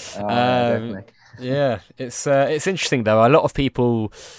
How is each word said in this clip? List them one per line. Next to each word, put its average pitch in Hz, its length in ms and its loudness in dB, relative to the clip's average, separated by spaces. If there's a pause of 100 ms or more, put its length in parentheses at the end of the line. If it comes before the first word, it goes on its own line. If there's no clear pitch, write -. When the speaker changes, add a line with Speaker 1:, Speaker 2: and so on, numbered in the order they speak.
(160)
Speaker 1:
Uh, 101 60 -10
Speaker 2:
Um, 101 60 -6
Speaker 1:
definitely. 117 760 -2 (360)
Speaker 2:
yeah, 127 400 -2 (180)
it's, 127 300 -8
uh, 139 240 2
it's 151 160 -2
interesting 147 380 -2
though. 110 200 6
A 123 40 6
lot 151 140 6
of 147 120 -4
people, 120 580 -2 (240)